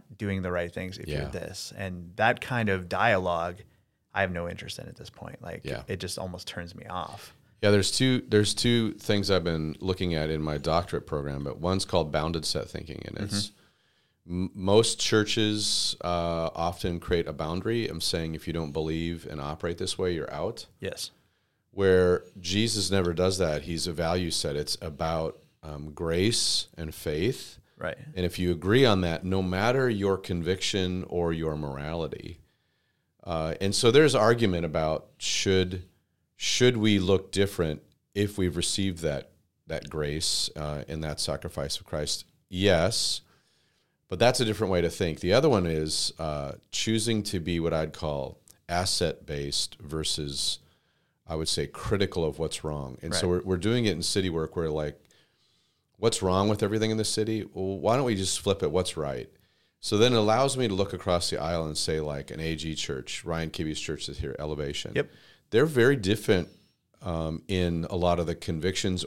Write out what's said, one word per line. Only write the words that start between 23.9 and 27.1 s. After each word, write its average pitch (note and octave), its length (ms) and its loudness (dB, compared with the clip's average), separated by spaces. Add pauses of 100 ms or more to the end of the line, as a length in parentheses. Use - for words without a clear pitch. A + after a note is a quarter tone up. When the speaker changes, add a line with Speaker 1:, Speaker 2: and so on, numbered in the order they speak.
Speaker 2:
value E2+ 380 0
set. D2 240 -2
It's D2 260 -4
about, D#2+ 580 -4 (220)
um, D2+ 320 -12
grace F2 760 0 (100)
and D#2+ 180 -8
faith. E2+ 640 -2 (200)